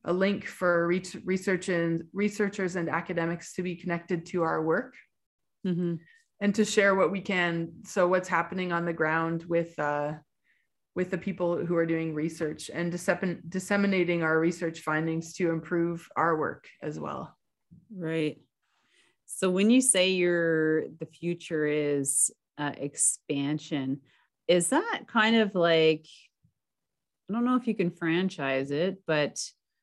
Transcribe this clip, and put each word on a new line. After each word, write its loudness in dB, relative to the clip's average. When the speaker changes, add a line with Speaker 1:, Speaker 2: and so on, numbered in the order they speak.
Speaker 1:
a -2
link 0
for 0
re-, 2
research -2
and 0
researchers -2
and -2
academics -4
to -4
be -4
connected -4
to -2
our 0
work 0
Speaker 2:
Mm-hmm. -2
Speaker 1:
and 0
to 2
share 4
what 4
we -4
can. -2
So 2
what's 2
happening -2
on 0
the -2
ground 0
with, 0
uh, -2
with -4
the -2
people -2
who -2
are 2
doing -2
research -6
and -2
dissemin-, -2
disseminating 2
our 4
research 0
findings -2
to 0
improve -2
our 2
work -4
as -6
well. -10
Speaker 2:
Right. -4
So -2
when 4
you 6
say 4
your, 2
the -14
future -4
is, 0
uh, -4
expansion, -2
is 4
that 0
kind 4
of 4
like, 4
I -4
don't 0
know 4
if -2
you 0
can 0
franchise 0
it, -2
but, 0